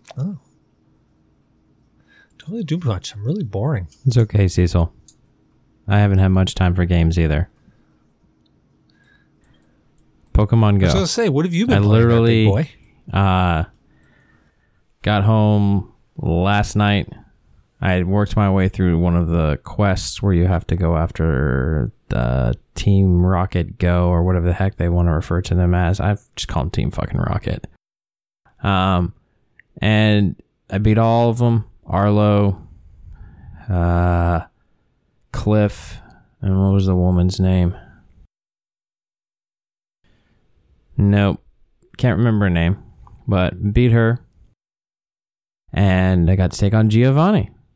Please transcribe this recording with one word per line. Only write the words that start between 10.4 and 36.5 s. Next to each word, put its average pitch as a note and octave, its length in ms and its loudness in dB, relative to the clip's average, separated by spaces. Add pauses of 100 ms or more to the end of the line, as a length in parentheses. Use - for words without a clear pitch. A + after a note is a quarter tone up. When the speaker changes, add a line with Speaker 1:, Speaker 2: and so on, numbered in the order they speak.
Speaker 1:
I F#2+ 40 2
was E2 80 2
Speaker 2:
Go. - 20 2
Speaker 1:
gonna F#3+ 120 0
say, A3+ 220 -2
what D3 160 0
have F3+ 100 -4
you G3+ 120 0
been A#3+ 120 2
Speaker 2:
I - 20 4
Speaker 1:
playing, G#2 120 2
there, A2+ 160 4
big A#2 120 4
Speaker 2:
literally, A2+ 260 2
Speaker 1:
boy? A2 240 0 (460)
Speaker 2:
uh, F#2 480 0 (1400)
got G#2 220 0
home G#2 680 2 (240)
last G2 600 -2
night. G2+ 320 0 (720)
I F#2+ 120 -2
had F2+ 140 0
worked G2+ 300 -2
my G2+ 140 2
way F#2+ 180 2
through F2+ 300 0
one F2 180 2
of E2+ 120 0
the D#2+ 340 0
quests - 600 -4
where G2+ 100 0
you F2 140 2
have F2+ 220 -2
to F2+ 80 -2
go E2+ 200 0
after D2 960 -2 (180)
the A#1+ 460 -2 (200)
Team F#2+ 500 2
Rocket F2+ 540 -2
Go F2 300 0
or E2+ 140 0
whatever F2 240 0
the F2 60 0
heck F#2+ 240 -2
they F2 120 -2
wanna F2 260 2
refer F2 280 -2
to - 120 -4
them F2 200 2
as. F2+ 260 0
I've G2 220 -2 (140)
just - 120 -10
called - 180 -4
them F#2 40 -6
Team - 200 -4
fucking - 280 -8
Rocket. - 480 -6 (960)
Um, F#2 520 0 (640)
and G#2+ 560 2 (340)
I G2 80 -4
beat G#2+ 200 2
all A#2 320 2
of A#2 100 -4
'em. A#2 240 0 (240)
Arlo, G2+ 720 2 (1080)
uh, F2 720 0 (880)
Cliff, - 680 -2 (440)
and F#2+ 180 0